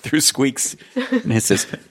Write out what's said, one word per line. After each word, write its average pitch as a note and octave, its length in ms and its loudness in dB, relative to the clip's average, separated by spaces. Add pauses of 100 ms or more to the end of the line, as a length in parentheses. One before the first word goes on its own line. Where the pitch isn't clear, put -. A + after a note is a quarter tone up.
through D3+ 200 -2
squeaks - 560 0 (180)
and B3+ 380 -2
hisses. G#2+ 340 2 (240)